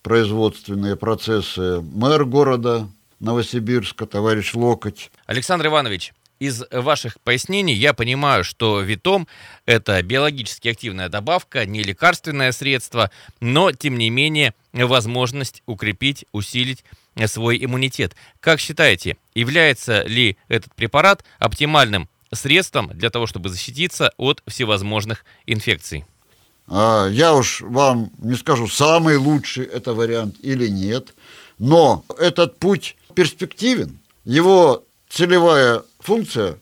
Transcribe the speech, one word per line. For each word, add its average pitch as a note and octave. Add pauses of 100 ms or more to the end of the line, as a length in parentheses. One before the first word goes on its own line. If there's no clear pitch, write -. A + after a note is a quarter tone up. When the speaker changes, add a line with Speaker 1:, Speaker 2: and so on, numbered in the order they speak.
Speaker 1:
производственные G#2
процессы G2
мэр A#2+
города A#2+ (320)
Новосибирска, A2+
товарищ G#2+
Локоть. A#2 (140)
Speaker 2:
Александр D3+
Иванович, C3 (260)
из B2+
ваших B2+
пояснений E3+
я B2
понимаю, B2
что G#2+
Витом — A2 (380)
это G#2+
биологически B2+
активная F#2+
добавка, A2
не G#2
лекарственное C#3
средство, B2 (300)
но, C#3+
тем C3
не A2+
менее, C#3+ (180)
возможность B2
укрепить, A2
усилить, B2 (300)
э, A2
свой A#2
иммунитет. B2+ (240)
Как D#3+
считаете, C3+ (180)
является B2+
ли A2+ (100)
этот A2+
препарат D#3+ (140)
оптимальным A#2+ (240)
средством C#3
для G2
того, A#2
чтобы F#2+
защититься C3
от C3+
всевозможных G#2+ (200)
инфекций. F2+ (640)
Speaker 1:
А, G#2+
я D3
уж C3
вам A#2+
не A#2
скажу, A#2
самый D#3
лучший C3+
это A#2
вариант A2+
или B2+
нет, G2+ (420)
но C3 (140)
этот E3+
путь - (200)
перспективен. F#3 (240)
Его E3 (260)
целевая D#3+ (160)
функция — B2+